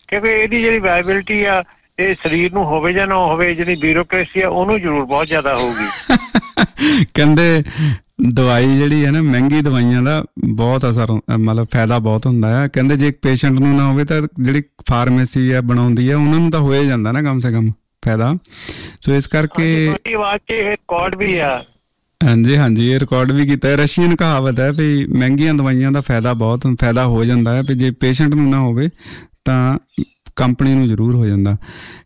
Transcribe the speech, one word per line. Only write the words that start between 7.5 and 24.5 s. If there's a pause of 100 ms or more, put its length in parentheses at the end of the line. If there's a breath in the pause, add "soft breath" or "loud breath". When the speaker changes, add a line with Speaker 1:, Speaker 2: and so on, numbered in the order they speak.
Speaker 2:
ਦਵਾਈ
ਜਿਹੜੀ
ਹੈ
ਨਾ,
ਮਹਿੰਗੀ
ਦਵਾਈਆਂ
ਦਾ (200)
ਬਹੁਤ
ਅਸਰ
ਹੁੰ-,
ਮਤਲਬ
ਫਾਇਦਾ
ਬਹੁਤ
ਹੁੰਦਾ
ਆ।
ਕਹਿੰਦੇ
ਜੇ
ਇੱਕ
ਪੇਸ਼ੈਂਟ
ਨੂੰ
ਨਾ
ਹੋਵੇ
ਤਾਂ (180)
ਜਿਹੜੀ (280)
ਫਾਰਮੇਸੀ
ਆ
ਬਣਾਉਂਦੀ
ਆ
ਉਹਨਾਂ
ਨੂੰ
ਤਾਂ
ਹੋ
ਹੀ
ਜਾਂਦਾ
ਨਾ
ਕਮ
ਸੇ
ਕਮ (400)
ਫਾਇਦਾ। (680 loud breath)
ਸੋ
ਇਸ
ਕਰਕੇ
Speaker 1:
ਹਾਂਜੀ,
ਤੁਹਾਡੀ
ਆਵਾਜ਼
'ਚ
ਇਹ
ਰਿਕਾਰਡ
ਵੀ
ਆ। (600)
Speaker 2:
ਹਾਂਜੀ,
ਹਾਂਜੀ,
ਇਹ
ਰਿਕਾਰਡ
ਵੀ
ਕੀਤਾ
ਹੈ।
ਰਸ਼ੀਅਨ
ਕਹਾਵਤ